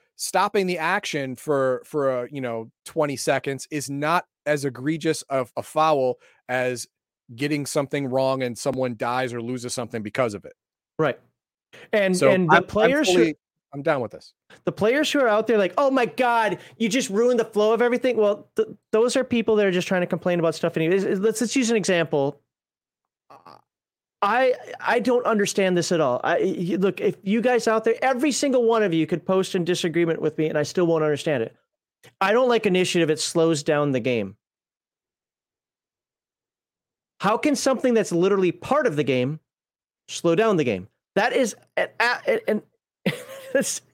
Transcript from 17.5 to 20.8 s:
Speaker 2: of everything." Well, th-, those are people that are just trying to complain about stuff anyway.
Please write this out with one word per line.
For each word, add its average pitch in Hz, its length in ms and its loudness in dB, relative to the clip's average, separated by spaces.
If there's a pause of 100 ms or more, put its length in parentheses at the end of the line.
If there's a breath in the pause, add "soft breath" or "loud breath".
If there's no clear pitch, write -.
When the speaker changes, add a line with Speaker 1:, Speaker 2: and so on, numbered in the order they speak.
Speaker 2:
of 226 100 0
everything." 247 340 0
Well, 208 380 0
th-, 220 120 0 (240)
those 226 240 2
are 254 80 2
people 226 340 0
that 208 100 4
are 190 40 2
just 180 160 -2
trying 185 140 0
to 170 60 -2
complain 175 320 -2
about 160 160 0
stuff 165 200 -4
anyway. 175 240 2